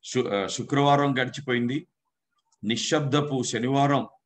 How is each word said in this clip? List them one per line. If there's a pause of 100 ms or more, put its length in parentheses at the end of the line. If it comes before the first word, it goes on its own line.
శు-,
ఆ,
శుక్రవారం
గడిచిపోయింది, (760)
నిశ్శబ్దపు
శనివారం (180)